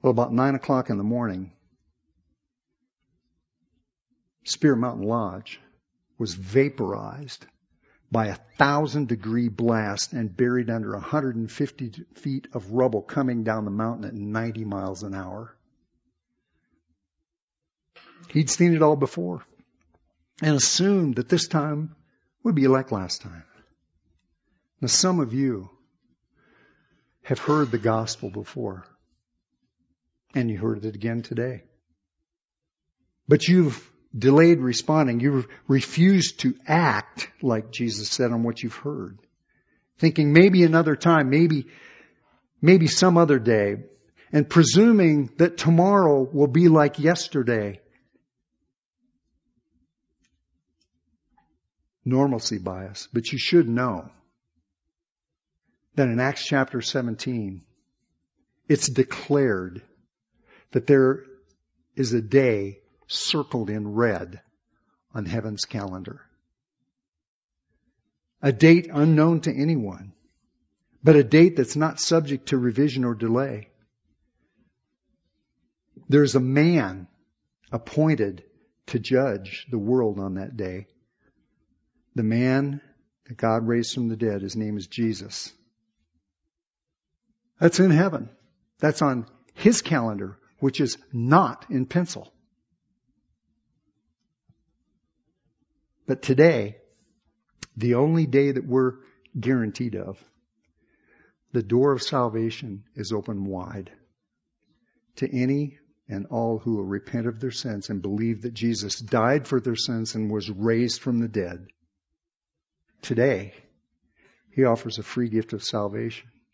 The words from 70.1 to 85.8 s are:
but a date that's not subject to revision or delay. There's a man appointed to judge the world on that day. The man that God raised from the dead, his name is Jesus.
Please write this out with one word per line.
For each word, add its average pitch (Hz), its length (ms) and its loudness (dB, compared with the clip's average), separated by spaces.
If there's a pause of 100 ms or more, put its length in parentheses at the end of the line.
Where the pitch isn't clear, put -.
but 151 140 8
a 143 80 8
date 165 320 6
that's 135 200 -2
not 156 240 -4
subject 143 480 -2
to 139 100 0
revision 123 460 0
or 120 100 -2
delay. 113 540 -4 (2500)
There's 139 260 4
a 135 60 4
man 127 640 0 (640)
appointed 117 720 -2 (440)
to 123 100 -4
judge 110 720 -2
the 120 80 -4
world 110 400 0
on 98 160 -8
that 95 220 -12
day. 95 320 -10 (1300)
The 117 80 -2
man 131 560 0 (480)
that 117 80 -14
God 113 320 0
raised 117 260 -2
from 120 140 -4
the 113 80 -6
dead, 104 260 -4
his 98 140 -8
name 107 200 -6
is 95 120 -10
Jesus. 107 640 -8 (2000)